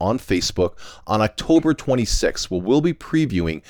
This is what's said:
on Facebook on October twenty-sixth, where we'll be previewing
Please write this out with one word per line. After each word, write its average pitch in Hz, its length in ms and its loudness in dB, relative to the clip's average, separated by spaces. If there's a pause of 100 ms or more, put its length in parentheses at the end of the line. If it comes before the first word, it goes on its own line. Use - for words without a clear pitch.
on 107 180 0
Facebook - 600 -2 (280)
on 110 140 2
October 160 540 2
twenty-sixth, - 760 -2
where 90 120 -2
we'll 127 180 4
be 160 140 2
previewing 90 760 -2